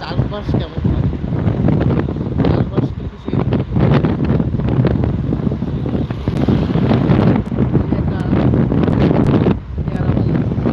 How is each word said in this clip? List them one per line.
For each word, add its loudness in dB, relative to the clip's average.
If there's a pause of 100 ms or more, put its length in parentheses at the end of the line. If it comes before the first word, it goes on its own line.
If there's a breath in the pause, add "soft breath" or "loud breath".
চারপাশ -4 (120)
কেমন -4
হয়, 0 (1400)
চারপাশ 0 (120)
কিন্তু -10
সেই -6 (4000)
একটা -2 (1700)
পেয়ারা -2
বাগান। 0 (320)